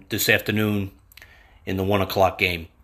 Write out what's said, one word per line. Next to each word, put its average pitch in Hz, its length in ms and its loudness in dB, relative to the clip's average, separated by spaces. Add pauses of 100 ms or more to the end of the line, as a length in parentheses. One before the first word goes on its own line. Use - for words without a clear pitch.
this - 220 0
afternoon 104 640 0 (720)
in 95 100 -4
the 95 80 -2
one 98 160 2
o'clock 92 380 0
game. 87 300 -2 (160)